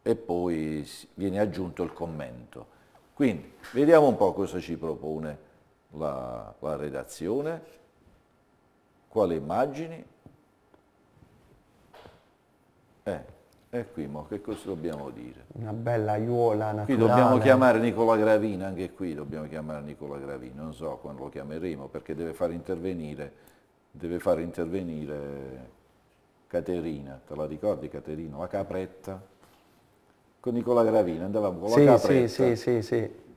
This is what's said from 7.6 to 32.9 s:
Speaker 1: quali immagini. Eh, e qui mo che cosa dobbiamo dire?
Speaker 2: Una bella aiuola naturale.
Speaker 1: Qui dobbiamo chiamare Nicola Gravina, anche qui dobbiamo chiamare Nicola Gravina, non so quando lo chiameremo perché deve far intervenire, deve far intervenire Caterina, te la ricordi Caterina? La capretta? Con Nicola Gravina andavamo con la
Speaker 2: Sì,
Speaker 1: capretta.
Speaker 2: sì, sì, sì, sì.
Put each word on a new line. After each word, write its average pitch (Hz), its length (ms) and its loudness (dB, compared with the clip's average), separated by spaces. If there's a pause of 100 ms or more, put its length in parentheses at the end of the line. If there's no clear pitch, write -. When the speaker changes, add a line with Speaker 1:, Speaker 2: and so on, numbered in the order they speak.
Speaker 1:
quali 95 260 2
immagini. 135 680 -4 (3000)
Eh, 92 160 -4 (540)
e 120 180 -6
qui 76 160 -8
mo 73 200 -10
che 101 140 -8
cosa 110 240 -8
dobbiamo 78 440 -6
dire? 60 440 -16
Speaker 2:
Una 110 200 -8
bella 113 400 -2
aiuola 110 580 2
naturale. 107 140 -4
Speaker 1:
Qui 127 120 2
dobbiamo 123 420 8
chiamare 127 400 8
Nicola 113 360 4
Gravina, 107 520 4
anche 92 240 -6
qui 87 220 -6
dobbiamo 73 340 -8
chiamare 76 340 -10
Nicola 71 360 -12
Gravina, 67 440 -12
non 78 120 -10
so 76 280 -8
quando 69 220 -12
lo 71 60 -12
chiameremo 73 580 -8
perché 78 260 -10
deve 80 200 -6
far 85 180 -2
intervenire, 82 800 -8 (560)
deve 87 300 -6
far 87 200 2
intervenire 73 1400 -8 (680)
Caterina, 78 800 -4
te 73 100 -12
la 76 100 -4
ricordi 78 420 -4
Caterina? 78 500 -10
La 90 100 -6
capretta? 95 760 -8 (1160)
Con 123 140 -4
Nicola 120 300 4
Gravina 95 420 2
andavamo 98 340 -2
con 98 100 -4
la 117 60 4
Speaker 2:
Sì, 143 100 10
Speaker 1:
capretta. 131 420 6
Speaker 2:
sì, 123 280 2
sì, - 0 -
sì, 117 260 0
sì. 110 380 -2 (180)